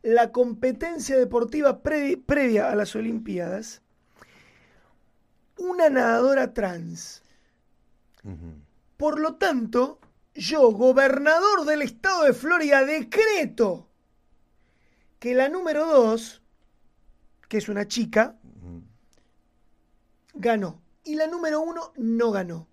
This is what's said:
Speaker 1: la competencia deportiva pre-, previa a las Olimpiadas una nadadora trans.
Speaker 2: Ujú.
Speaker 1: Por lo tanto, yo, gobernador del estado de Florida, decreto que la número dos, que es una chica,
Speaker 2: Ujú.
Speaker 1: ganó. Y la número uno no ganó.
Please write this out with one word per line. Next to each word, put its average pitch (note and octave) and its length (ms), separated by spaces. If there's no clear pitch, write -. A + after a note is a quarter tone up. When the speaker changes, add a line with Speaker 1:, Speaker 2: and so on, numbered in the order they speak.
Speaker 1:
la A#3 300
competencia B3+ 840
deportiva B3+ 640
pre-, D4+ 340
previa B3+ 540
a - 40
las G#3 220
Olimpiadas G#3+ 840
una F4+ 320
nadadora B3+ 640
trans. E3+ 680
Speaker 2:
Ujú. E2+ 300
Speaker 1:
Por D4+ 240
lo D#4+ 160
tanto, B3+ 640
yo, C4 380
gobernador C#4+ 920
del D4+ 180
estado F4 420
de C4+ 80
Florida, D4 520
decreto D4 1040
que A#3+ 160
la C4 140
número D#4+ 380
dos, A3+ 560
que G#3+ 100
es G#3 100
una G#3 200
chica, A3 540
Speaker 2:
Ujú. E2+ 400
Speaker 1:
ganó. G#3 460
Y D4+ 120
la D#4 100
número D#4+ 340
uno E4 360
no A#3 340
ganó. F3 420